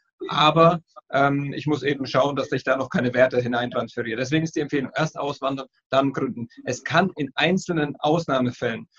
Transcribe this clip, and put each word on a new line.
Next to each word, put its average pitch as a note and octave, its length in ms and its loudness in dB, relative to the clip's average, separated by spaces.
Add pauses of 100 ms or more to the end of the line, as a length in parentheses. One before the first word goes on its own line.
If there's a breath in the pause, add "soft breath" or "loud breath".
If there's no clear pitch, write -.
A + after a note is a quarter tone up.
(300)
Aber, E3 500 4 (320)
ähm, C#3 420 0
ich B2 140 -8
muss D3 160 0
eben C#3 240 -2
schauen, C#3 280 2
dass C3 160 -4
ich C3 120 -2
da C3 120 0
noch C3 140 -4
keine B2 240 0
Werte B2 260 4
hineintransferiere. A#2+ 760 -4
Deswegen C#3+ 280 0
ist D#3+ 100 -6
die D#3+ 60 -2
Empfehlung, C#3 340 -2
erst D3+ 240 -2
auswandern, C3+ 480 -4 (220)
dann C3+ 220 2
gründen. A#2 360 -6 (160 loud breath)
Es A#2+ 200 -6
kann F3+ 340 2
in C#3+ 180 -4
einzelnen D#3+ 640 0
Ausnahmefällen B2+ 880 -2 (120)